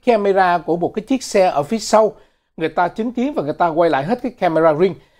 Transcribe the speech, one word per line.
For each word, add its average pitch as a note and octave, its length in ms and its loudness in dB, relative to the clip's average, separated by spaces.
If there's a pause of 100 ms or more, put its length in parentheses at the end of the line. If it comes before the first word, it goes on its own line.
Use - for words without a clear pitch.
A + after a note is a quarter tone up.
camera F#3+ 520 2
của D#3+ 200 -4
một E3 180 -4
cái G#3+ 80 -6
chiếc C4 200 -4
xe F#3+ 240 0
ở C#3+ 160 -2
phía A3 160 -6
sau G#3+ 320 2 (460)
người D#3+ 120 -4
ta F3 180 0
chứng A3 240 -6
kiến B3 220 -4
và G#3 100 -4
người D3 100 -4
ta - 140 0
quay E3 220 2
lại C3+ 140 0
hết A3+ 200 -4
cái B3 80 -6
camera D#3+ 420 2
ring. E3+ 220 0 (240)